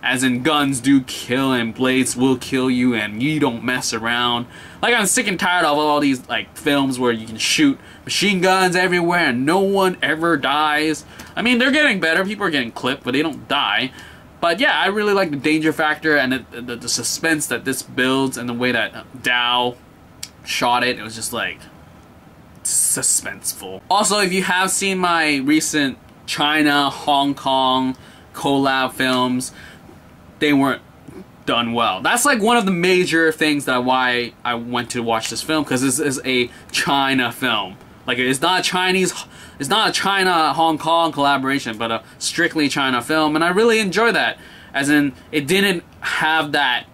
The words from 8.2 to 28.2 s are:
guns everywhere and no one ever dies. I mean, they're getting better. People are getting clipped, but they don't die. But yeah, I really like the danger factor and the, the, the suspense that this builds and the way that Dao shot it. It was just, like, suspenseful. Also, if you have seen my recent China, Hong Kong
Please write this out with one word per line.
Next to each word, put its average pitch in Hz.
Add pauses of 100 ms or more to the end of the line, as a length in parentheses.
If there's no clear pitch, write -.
guns 185
everywhere 175
and 127
no 175
one 196
ever 160
dies. 151 (300)
I -
mean, 240
they're 262
getting 269
better. 165
People 208
are -
getting 127
clipped, 131
but 127
they 139
don't 147
die. 123 (500)
But 170
yeah, 254
I 170
really 208
like 196
the 143
danger 156
factor 151
and 127
the, 120
the, 123
the 117
suspense 151
that 120
this 131
builds 131
and 120
the 120
way 123
that 113 (160)
Dao 123 (680)
shot 123
it. 123
It 104
was 113
just, 113
like, 95 (1040)
suspenseful. -
Also, 208
if 185
you 185
have 185
seen 196
my 165
recent 143 (260)
China, 147
Hong 143
Kong 131 (380)